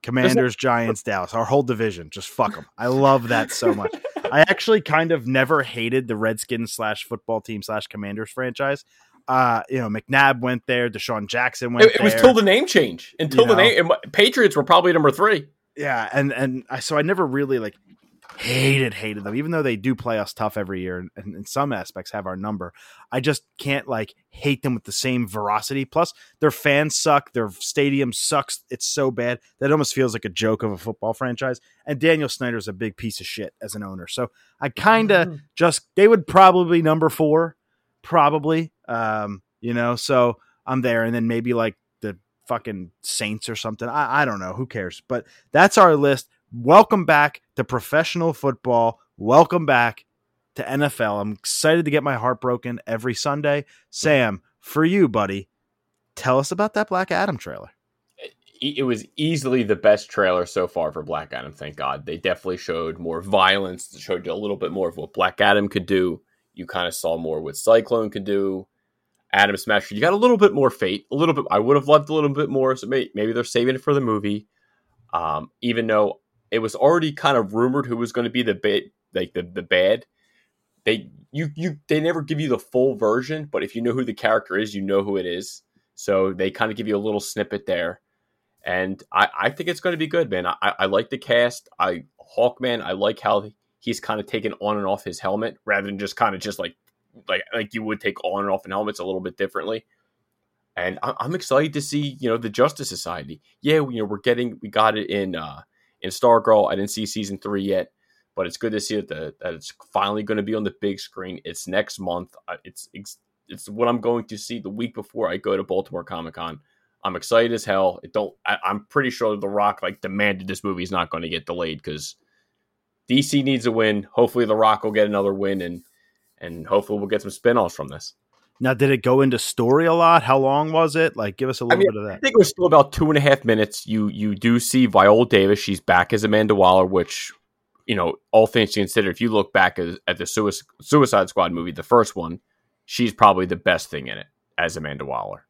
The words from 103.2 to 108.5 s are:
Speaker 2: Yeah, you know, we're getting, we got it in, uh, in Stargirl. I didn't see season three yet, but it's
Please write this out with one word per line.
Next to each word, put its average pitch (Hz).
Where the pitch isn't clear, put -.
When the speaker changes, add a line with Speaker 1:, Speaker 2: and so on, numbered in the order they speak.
Speaker 2:
Yeah, 147
you 135
know, 110
we're 104
getting, 120
we 110
got 107
it 107
in, 95
uh, 76
in 95
Stargirl. 113
I 82
didn't 98
see 107
season 98
three 101
yet, 95
but 95
it's 85